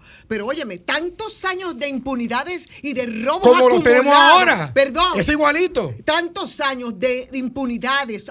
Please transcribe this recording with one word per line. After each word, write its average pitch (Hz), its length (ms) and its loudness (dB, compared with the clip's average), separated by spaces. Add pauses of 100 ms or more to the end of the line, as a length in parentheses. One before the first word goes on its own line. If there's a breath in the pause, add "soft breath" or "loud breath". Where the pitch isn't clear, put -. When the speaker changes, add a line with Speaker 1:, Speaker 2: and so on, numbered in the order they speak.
(280 soft breath)
Speaker 1:
Pero 214 180 -6
óyeme, 254 320 -8
tantos 349 680 -8
años 370 340 -6
de 285 100 -4
impunidades 269 800 -6 (160 loud breath)
y 285 120 -6
de 247 120 -4
robos 233 360 -4
Speaker 2:
Como 254 260 6
lo 240 140 4
tenemos 254 320 4
Speaker 1:
acumulados. 294 260 8
Speaker 2:
ahora. 214 340 0
Speaker 1:
Perdón. 294 440 0
Speaker 2:
Es 285 100 0
igualito. 294 680 0 (100)
Speaker 1:
Tantos 339 560 -4
años 247 380 -6
de 247 340 -2
impunidades, 247 1000 -4